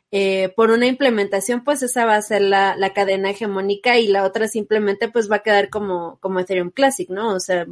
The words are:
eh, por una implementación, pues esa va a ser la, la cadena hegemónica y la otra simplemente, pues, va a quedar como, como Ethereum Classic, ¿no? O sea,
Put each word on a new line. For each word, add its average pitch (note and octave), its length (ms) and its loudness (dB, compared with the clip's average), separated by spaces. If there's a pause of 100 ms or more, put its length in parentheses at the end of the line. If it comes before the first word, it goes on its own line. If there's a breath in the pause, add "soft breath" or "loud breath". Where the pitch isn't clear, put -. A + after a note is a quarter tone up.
(120)
eh, F#3+ 440 0
por A3+ 140 4
una A#3+ 160 4
implementación, A#3+ 800 0
pues C#4+ 180 -2
esa B3 240 0
va A3 100 4
a G#3 60 2
ser G#3 200 0
la, G3 360 2
la F#3+ 160 0
cadena G3 380 0
hegemónica G3+ 680 -2
y A#3 100 4
la G3 180 2
otra G#3 220 -2
simplemente, G#3 600 -2
pues, A3 240 -2
va G#3 60 2
a G3+ 60 -8
quedar G3+ 260 2
como, F#3 500 -6
como F#3+ 200 -4
Ethereum F3+ 300 -2
Classic, C4 400 0
¿no? G#3 240 -4
O F#3 60 -2
sea, F3 320 -2